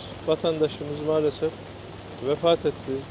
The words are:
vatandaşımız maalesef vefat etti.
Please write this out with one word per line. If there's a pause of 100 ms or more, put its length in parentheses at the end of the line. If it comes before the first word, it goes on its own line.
(280)
vatandaşımız
maalesef (760)
vefat
etti. (200)